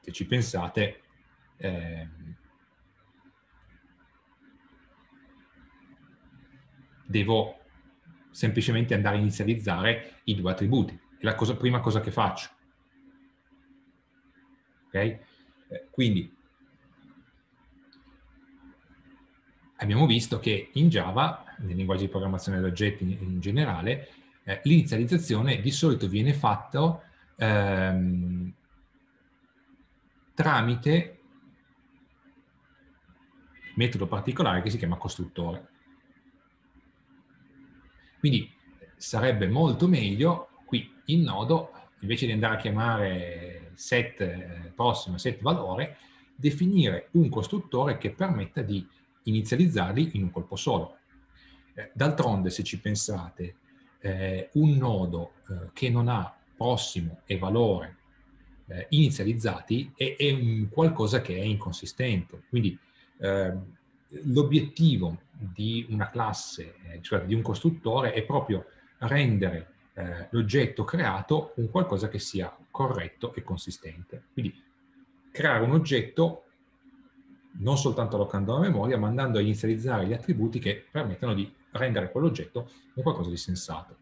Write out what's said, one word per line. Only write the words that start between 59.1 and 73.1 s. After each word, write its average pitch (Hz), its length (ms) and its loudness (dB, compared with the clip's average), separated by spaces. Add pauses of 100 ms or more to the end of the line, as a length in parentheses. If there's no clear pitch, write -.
è, 131 200 -4
è 143 160 2
un 113 360 0
qualcosa 151 520 2
che 90 160 -6
è 92 60 -4
inconsistente. 104 1080 -4
Quindi, 107 300 0 (400)
ehm, 95 580 -2 (480)
l'obiettivo 131 960 2 (100)
di 110 580 -6
una 104 200 -2
classe, 107 640 -6 (100)
eh, 85 160 -14
cioè 92 220 -2
di 98 100 0
un 117 80 0
costruttore, 120 720 0
è 110 120 -2
proprio 113 420 -2 (320)
rendere, 107 720 0 (220)
eh, 87 360 -8
l'oggetto 120 540 0
creato 151 720 -2
un 110 140 -2
qualcosa 107 380 0
che 104 100 -6
sia 92 360 -6 (160)
corretto - 640 -4